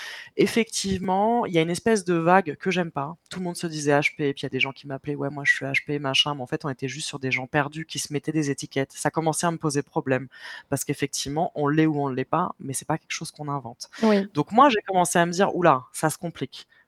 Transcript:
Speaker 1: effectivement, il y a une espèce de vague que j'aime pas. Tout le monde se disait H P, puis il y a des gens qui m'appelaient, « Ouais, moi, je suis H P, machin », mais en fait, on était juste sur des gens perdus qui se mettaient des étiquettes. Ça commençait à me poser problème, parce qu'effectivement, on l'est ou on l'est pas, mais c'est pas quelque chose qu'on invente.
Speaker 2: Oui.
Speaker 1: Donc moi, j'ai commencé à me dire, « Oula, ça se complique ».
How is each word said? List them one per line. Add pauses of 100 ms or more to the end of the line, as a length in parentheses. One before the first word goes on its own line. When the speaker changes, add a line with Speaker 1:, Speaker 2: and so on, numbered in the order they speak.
(360)
Speaker 1:
effectivement,
il
y
a
une
espèce
de
vague
que
j'aime
pas. (120)
Tout
le
monde
se
disait
H
P,
puis
il
y
a
des
gens
qui
m'appelaient, «
Ouais,
moi,
je
suis
H
P,
machin »,
mais
en
fait,
on
était
juste
sur
des
gens
perdus
qui
se
mettaient
des
étiquettes.
Ça
commençait
à
me
poser
problème, (420)
parce
qu'effectivement,
on
l'est
ou
on
l'est
pas,
mais
c'est
pas
quelque
chose
qu'on
invente. (100)
Speaker 2:
Oui.
Speaker 1:
Donc
moi,
j'ai
commencé
à
me
dire, «
Oula, (100)
ça
se
complique ». (200)